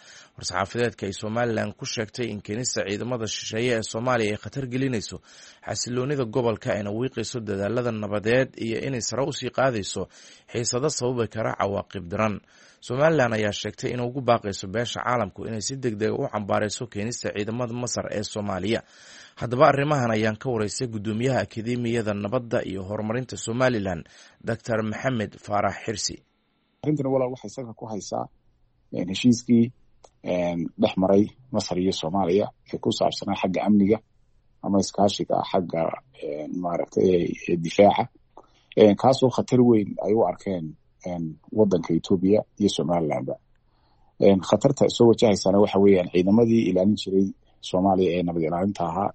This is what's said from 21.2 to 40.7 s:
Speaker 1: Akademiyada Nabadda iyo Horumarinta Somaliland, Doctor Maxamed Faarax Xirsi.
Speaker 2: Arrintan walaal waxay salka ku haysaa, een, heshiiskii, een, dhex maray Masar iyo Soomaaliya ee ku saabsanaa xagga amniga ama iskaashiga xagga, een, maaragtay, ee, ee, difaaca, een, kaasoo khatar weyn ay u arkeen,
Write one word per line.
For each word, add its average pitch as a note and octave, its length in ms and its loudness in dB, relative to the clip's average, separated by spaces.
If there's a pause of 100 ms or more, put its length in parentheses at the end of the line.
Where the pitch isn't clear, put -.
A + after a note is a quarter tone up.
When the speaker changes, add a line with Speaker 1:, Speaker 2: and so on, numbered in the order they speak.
Speaker 1:
Akademiyada A#2 720 -4
Nabadda A2 500 -4
iyo F#2+ 200 -6
Horumarinta G#2+ 540 -6
Somaliland, A2+ 640 -2 (400)
Doctor A2+ 400 -4
Maxamed A2 520 -4
Faarax G2+ 480 0
Xirsi. - 320 -6 (680)
Speaker 2:
Arrintan C#3+ 280 0
walaal C3 220 0
waxay G#2 160 -14
salka A#2 240 -12
ku - 120 -14
haysaa, A2+ 400 -6 (680)
een, - 160 -4
heshiiskii, A#2 560 4 (580)
een, F2 360 -2 (200)
dhex A2 180 2
maray G2 260 4 (280)
Masar G2 280 -2
iyo F#2 120 2
Soomaaliya F#2 560 0 (260)
ee - 40 -8
ku - 140 -2
saabsanaa - 440 -2
xagga F#2 300 -2
amniga G#2 320 4 (640)
ama G2 160 0
iskaashiga G2 640 0
xagga, E2 400 -2 (400)
een, D2+ 320 -8
maaragtay, F2 480 -2
ee, F2+ 300 4 (180)
ee, F2+ 60 0
difaaca, F#2 460 4 (720)
een, G#2 200 10
kaasoo B2+ 340 4
khatar A#2+ 300 2
weyn A#2 300 6 (160)
ay G2+ 80 2
u A2+ 100 4
arkeen, F2+ 420 -2 (380)